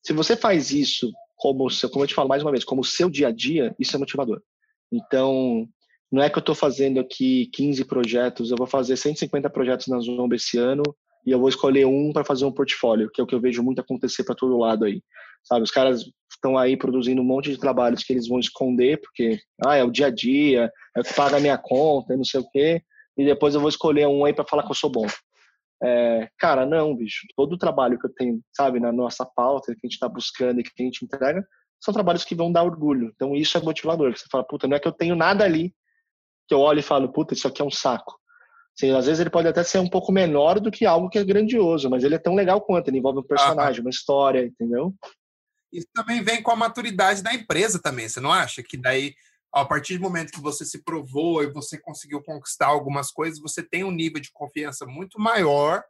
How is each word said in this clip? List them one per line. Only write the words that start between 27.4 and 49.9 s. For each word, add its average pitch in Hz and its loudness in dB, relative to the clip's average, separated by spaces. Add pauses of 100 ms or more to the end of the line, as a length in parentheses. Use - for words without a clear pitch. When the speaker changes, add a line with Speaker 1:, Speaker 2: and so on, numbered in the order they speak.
Speaker 1:
o 180 -10
trabalho 127 0
que - -8
eu - -4
tenho, 120 -4 (140)
sabe, 131 0
na 120 0
nossa 123 -4
pauta, 127 -2
que 123 -14
a - -8
gente - -10
tá 127 -4
buscando 123 -2
e - -6
que - -10
a 123 -4
gente 127 -6
entrega, 139 -2 (360)
são 208 -2
trabalhos 175 0
que - -6
vão 170 0
dar 170 4
orgulho. 151 0
Então, 139 -4
isso 151 0
é 165 2
motivador, 156 0
que - -10
você - -20
fala, 131 -2
"Puta, 139 -4
não 143 2
é 143 0
que - -2
eu 160 -2
tenho 170 0
nada 196 4
ali", 175 0 (720)
que - 2
eu 139 6
olho 147 6
e - -6
falo, 135 2
"Puta, 156 -2
isso - -2
aqui 127 -4
é - 0
um 139 -4
saco." - -4 (580)
Assim, 135 2
às 131 4
vezes 160 2
ele 170 0
pode 170 2
até 170 2
ser 180 0
um 180 0
pouco 185 0
menor 170 4
do 214 -2
que 220 0
algo 175 4
que 214 -2
é 202 0
grandioso, 196 2
mas 127 0
ele 147 4
é 160 0
tão 170 0
legal 196 4
quanto, 180 0
ele 135 0
envolve 135 0
um 131 -14
personagem, 143 2
Speaker 2:
Aham. 117 -6
Speaker 1:
uma 127 -4
história, 135 2
entendeu? 120 -4 (800)
Speaker 2:
Isso 170 -12
também 226 -4
vem 226 0
com 233 0
a 233 4
maturidade 208 0
da 226 -4
empresa 202 0
também, 120 -4
você 113 -10
não 143 0
acha? 139 0
Que - -14
daí, 131 -2 (380)
a 139 2
partir 147 -4